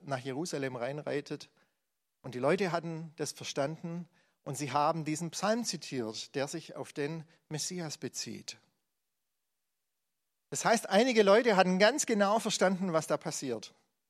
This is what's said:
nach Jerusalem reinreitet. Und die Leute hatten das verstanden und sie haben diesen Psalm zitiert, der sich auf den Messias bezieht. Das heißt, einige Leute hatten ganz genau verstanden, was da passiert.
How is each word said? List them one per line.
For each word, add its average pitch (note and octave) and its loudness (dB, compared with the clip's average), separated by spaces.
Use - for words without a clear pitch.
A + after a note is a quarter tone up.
nach C#3 -4
Jerusalem C3+ -6
reinreitet. C#3 -6
Und B2 -10
die B2 -6
Leute F3 2
hatten E3 -6
das D3 -6
verstanden D#3+ -6
und C#3+ -8
sie C#3+ -6
haben D3+ 2
diesen D#3 -4
Psalm A3 -2
zitiert, A#2+ -6
der C#3+ -2
sich - -12
auf C3 -12
den D#3 -6
Messias D#3 -6
bezieht. - -10
Das C3+ -2
heißt, A3 2
einige A3 6
Leute G#3+ 8
hatten F#3 6
ganz A#3 6
genau G3+ 4
verstanden, F#3+ 0
was D#3+ 2
da D#3+ 0
passiert. B2 -6